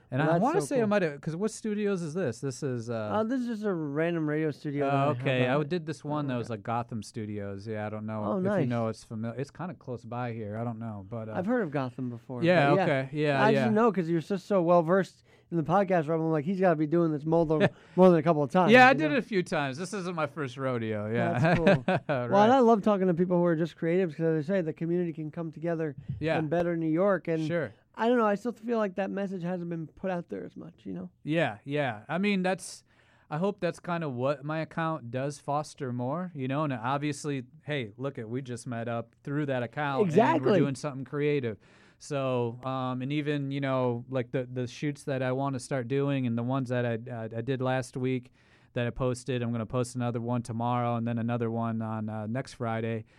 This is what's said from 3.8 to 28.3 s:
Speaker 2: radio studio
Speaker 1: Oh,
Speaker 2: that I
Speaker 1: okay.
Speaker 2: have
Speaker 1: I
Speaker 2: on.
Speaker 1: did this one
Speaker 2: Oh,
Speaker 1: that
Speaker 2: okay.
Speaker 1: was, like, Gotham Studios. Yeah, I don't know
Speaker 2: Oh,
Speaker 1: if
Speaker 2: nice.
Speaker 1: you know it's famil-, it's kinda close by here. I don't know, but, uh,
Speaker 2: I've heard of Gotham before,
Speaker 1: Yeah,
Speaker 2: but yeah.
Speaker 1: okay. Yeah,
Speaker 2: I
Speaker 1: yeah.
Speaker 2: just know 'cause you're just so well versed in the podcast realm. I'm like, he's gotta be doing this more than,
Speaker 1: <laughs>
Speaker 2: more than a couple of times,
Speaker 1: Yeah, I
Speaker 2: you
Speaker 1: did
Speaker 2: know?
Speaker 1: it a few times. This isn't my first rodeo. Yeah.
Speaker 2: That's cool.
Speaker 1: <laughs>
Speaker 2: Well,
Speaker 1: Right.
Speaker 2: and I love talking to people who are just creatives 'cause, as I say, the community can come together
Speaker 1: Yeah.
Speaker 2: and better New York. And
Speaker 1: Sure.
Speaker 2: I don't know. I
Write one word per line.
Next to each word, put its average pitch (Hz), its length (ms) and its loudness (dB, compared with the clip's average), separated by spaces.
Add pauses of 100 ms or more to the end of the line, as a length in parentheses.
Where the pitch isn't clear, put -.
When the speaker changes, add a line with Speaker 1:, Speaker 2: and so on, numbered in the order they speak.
Speaker 2:
radio 151 240 0
studio 143 340 -2
Speaker 1:
Oh, 139 40 0
Speaker 2:
that 143 60 2
I 139 140 4
Speaker 1:
okay. 127 360 0
Speaker 2:
have 123 40 2
Speaker 1:
I 135 80 2
Speaker 2:
on. 151 100 0
Speaker 1:
did 170 160 -4
this 151 200 -8
one 147 220 -4
Speaker 2:
Oh, - 20 -4
Speaker 1:
that 127 60 -2
Speaker 2:
okay. 123 40 -2
Speaker 1:
was, 113 120 -4
like, 104 120 -6
Gotham 117 400 -4
Studios. 101 640 -8
Yeah, 107 200 -6
I 107 40 -6
don't 107 160 -8
know 107 180 -4
Speaker 2:
Oh, 208 140 0
Speaker 1:
if 180 60 -2
Speaker 2:
nice. 196 160 2
Speaker 1:
you 147 80 2
know 117 180 0
it's 110 180 -6
famil-, 117 320 -8
it's 139 140 -6
kinda 165 240 -10
close 120 300 -12
by 120 280 -6
here. 107 240 -6
I 117 80 -4
don't 117 140 -6
know, 107 320 -8
but, 113 180 -8
uh, 110 60 -10
Speaker 2:
I've 180 120 -2
heard 240 160 0
of 151 100 -4
Gotham 131 360 -4
before, 120 320 -10
Speaker 1:
Yeah, 165 300 6
Speaker 2:
but - 60 6
yeah. 190 80 4
Speaker 1:
okay. 135 280 0
Yeah, 147 300 2
Speaker 2:
I - 80 6
Speaker 1:
yeah. 135 140 4
Speaker 2:
just 127 100 2
know 226 160 6
'cause 170 180 0
you're 170 120 2
just 185 260 -4
so 190 160 4
well 175 220 6
versed 180 400 2 (260)
in 170 60 -2
the 160 80 2
podcast 175 420 4
realm. 165 160 0
I'm 160 80 0
like, 156 140 2
he's 185 160 0
gotta 180 160 6
be 156 100 2
doing 165 240 4
this 147 160 -2
more 165 180 4
than, 160 240 4 (140)
Speaker 1:
<laughs> - 140 -16
Speaker 2:
more 185 140 10
than 170 100 8
a - 20 2
couple 151 220 4
of 131 60 -2
times, 185 220 6
Speaker 1:
Yeah, 254 140 12
I 262 60 10
Speaker 2:
you 262 60 2
Speaker 1:
did 311 120 2
Speaker 2:
know? 294 60 2
Speaker 1:
it - 20 2
a 220 40 2
few 190 200 0
times. 147 340 -2
This 175 160 -8
isn't 185 220 -4
my 156 140 -2
first 135 280 -8
rodeo. 113 560 -2
Yeah. 117 280 2
Speaker 2:
That's 175 180 4
cool. 165 300 4
Speaker 1:
<laughs> 180 200 0
Speaker 2:
Well, 123 200 -2
Speaker 1:
Right. 202 160 6
Speaker 2:
and 233 80 6
I 269 80 6
love 226 220 6
talking 190 260 2
to 175 60 4
people 180 240 2
who 175 60 4
are 170 120 4
just 160 200 -2
creatives 170 400 0
'cause, - 40 -6
as 160 300 0
I 202 80 0
say, - 20 0
the 156 120 -2
community 170 400 -2
can 156 200 -10
come 165 180 -8
together 160 460 -4 (240)
Speaker 1:
Yeah. 160 180 0
Speaker 2:
and 156 100 -2
better 170 280 2
New 165 140 0
York. 180 360 2
And 160 200 0
Speaker 1:
Sure. 151 260 -2 (260)
Speaker 2:
I 226 100 2
don't 247 100 4
know. 226 80 4
I 202 80 2